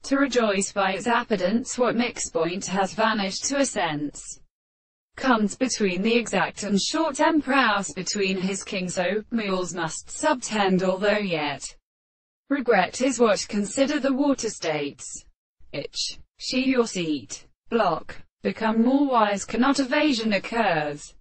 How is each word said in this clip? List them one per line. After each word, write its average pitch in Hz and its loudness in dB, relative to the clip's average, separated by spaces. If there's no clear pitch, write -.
To 269 0
rejoice 226 2
by 190 0
its 208 -4
appadence 226 0
what 226 2
mixed - -4
point 175 -2
has 190 0
vanished 214 -2
to 277 -2
a 277 4
sense. 151 -6
Comes 226 2
between 196 0
the 226 2
exact 196 0
and 202 2
short 302 0
empraus 262 2
between 190 -2
his 190 -2
king, 180 -6
so 190 -2
mules 190 -2
must - -6
subtend, 214 2
although 190 2
yet 156 -4
regret 240 2
is 247 0
what 214 4
consider 254 0
the 269 0
water 262 0
states. - -6
Itch, - -8
she 254 -2
your 247 4
seat, 160 -6
block, 202 0
become 220 2
more 277 4
wise 208 2
cannot 262 2
evasion 254 2
occurs 165 -2